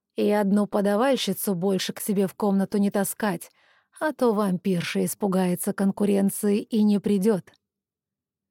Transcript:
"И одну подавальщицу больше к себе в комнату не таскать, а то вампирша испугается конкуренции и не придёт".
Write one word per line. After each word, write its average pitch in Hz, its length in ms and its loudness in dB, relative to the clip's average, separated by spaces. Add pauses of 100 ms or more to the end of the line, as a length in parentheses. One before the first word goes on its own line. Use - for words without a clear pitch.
(160)
"И 208 140 0
одну 208 380 2
подавальщицу 202 880 0
больше 185 380 -2
к - 80 -14
себе 196 260 0
в - 60 -8
комнату 196 440 0
не 202 140 0
таскать, 196 600 -4 (480)
а 311 140 -2
то 233 200 2
вампирша 190 720 -2
испугается 185 680 -2
конкуренции 202 880 0
и 214 220 0
не 208 160 4
придёт". 208 520 0 (1000)